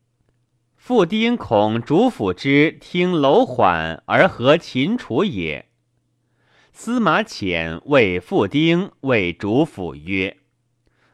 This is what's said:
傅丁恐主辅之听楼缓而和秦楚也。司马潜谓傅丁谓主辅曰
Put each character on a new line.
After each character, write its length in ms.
傅 300
丁 320
恐 440
主 280
辅 240
之 480
听 320
楼 320
缓 600
而 220
和 300
秦 400
楚 260
也。 460
司 260
马 240
潜 640
谓 340
傅 260
丁 540
谓 320
主 320
辅 320
曰 400